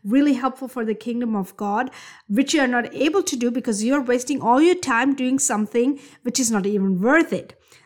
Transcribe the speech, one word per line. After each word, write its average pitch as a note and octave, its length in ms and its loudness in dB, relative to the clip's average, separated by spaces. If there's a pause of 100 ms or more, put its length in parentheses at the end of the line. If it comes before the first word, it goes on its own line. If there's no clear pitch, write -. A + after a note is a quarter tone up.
really C4+ 300 2
helpful B3+ 340 -4
for A#3+ 160 -8
the A3 100 -2
kingdom A#3 400 -4
of F#3+ 220 -6
God, G#3 340 -4 (380)
which C4+ 260 0
you D4+ 60 2
are C4 80 2
not A#3+ 260 -2
able D#4+ 300 0
to - 100 -6
do A#3+ 160 -2
because A3+ 320 -4
you're C4+ 180 0
wasting B3 400 -2
all B3 220 4
your F4+ 140 6
time C4+ 400 0
doing C4 240 0
something A#3+ 580 0 (240)
which - 160 -4
is B3 100 0
not G#3 160 0
even G3 360 0
worth D4 320 4
it. - 280 -8 (260)